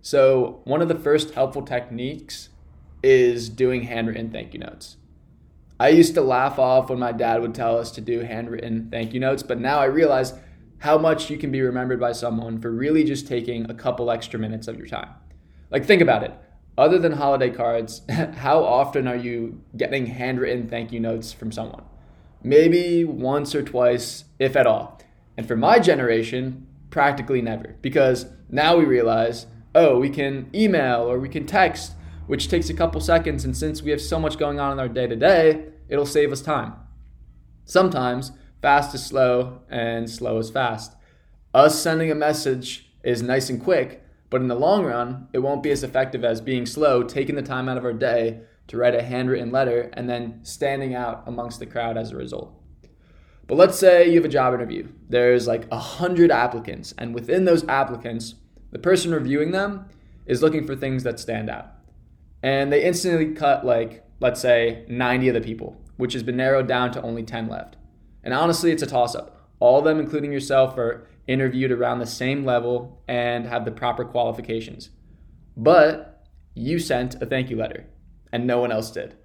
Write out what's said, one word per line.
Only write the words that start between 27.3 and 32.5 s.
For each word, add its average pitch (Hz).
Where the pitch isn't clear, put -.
never, 113
because 131
now 156
we 165
realize, 117
oh, 147
we 139
can 139
email 151
or 123
we 135
can 147
text, -
which -
takes 170